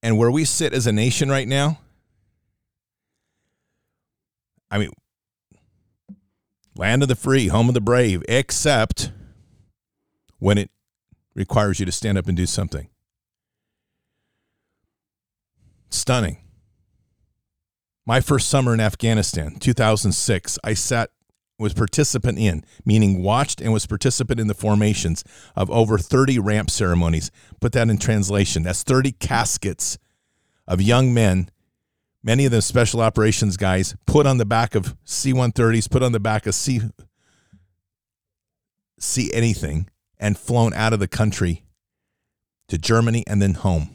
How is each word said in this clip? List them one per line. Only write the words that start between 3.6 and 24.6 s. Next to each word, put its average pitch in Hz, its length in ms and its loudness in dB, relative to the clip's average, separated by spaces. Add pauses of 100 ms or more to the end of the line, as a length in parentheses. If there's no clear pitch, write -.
I 101 60 -4
mean, 101 140 -4 (1900)
land 110 240 0
of 135 80 0
the 127 60 2
free, 131 320 2
home 113 200 2
of 127 60 2
the 123 80 2
brave, 110 480 2
except 131 840 0 (1300)
when 101 220 2
it 98 100 -4 (640)
requires 98 460 0
you 98 60 -2
to 90 60 -6
stand 101 260 -2
up 90 100 -4
and 90 100 -2
do 90 80 0
something. 76 440 -6 (3000)
Stunning. 113 480 -2 (1700)
My 120 160 2
first 135 260 0
summer 127 260 2
in 113 60 2
Afghanistan, 107 800 -2
two 127 140 2
thousand 110 400 2
six, - 500 -4
I 110 100 -4
sat, 117 380 -4 (480)
was 104 140 -2
participant 117 640 -2
in, 92 260 0 (220)
meaning 101 380 4
watched 120 380 0
and 113 120 -2
was 107 140 -2
participant 123 520 -2
in 107 80 -2
the 104 60 -2
formations 104 680 0 (320)